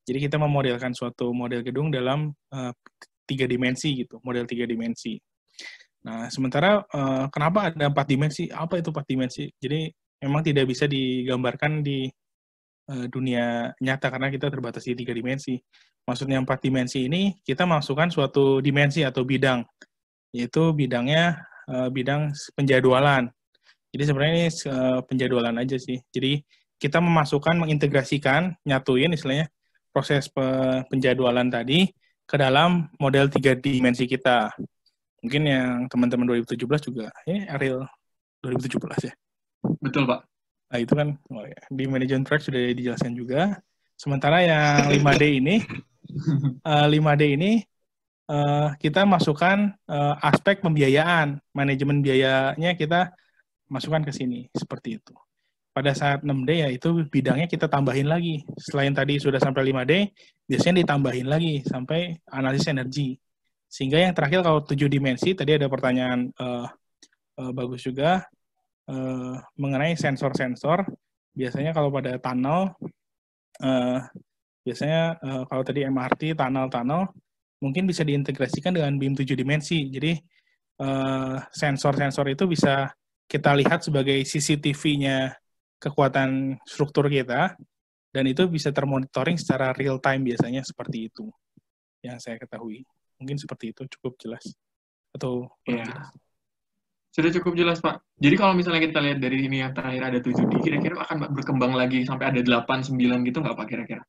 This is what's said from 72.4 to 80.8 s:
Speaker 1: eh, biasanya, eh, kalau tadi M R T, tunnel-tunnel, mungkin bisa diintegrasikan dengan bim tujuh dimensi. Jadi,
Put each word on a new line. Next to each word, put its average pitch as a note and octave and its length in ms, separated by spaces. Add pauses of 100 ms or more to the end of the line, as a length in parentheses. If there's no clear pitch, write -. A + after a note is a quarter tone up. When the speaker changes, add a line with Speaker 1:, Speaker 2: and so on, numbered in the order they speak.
Speaker 1:
eh, B2+ 400 (640)
biasanya, E3 560
eh, C3+ 240
kalau C3 160
tadi C3+ 240
M C3+ 80
R B2+ 240
T, D#3 160
tunnel-tunnel, C3 720 (560)
mungkin E3 240
bisa E3+ 160
diintegrasikan C#3+ 720
dengan C#3+ 240
bim C3+ 160
tujuh C3+ 240
dimensi. D3 480
Jadi, D3 320 (640)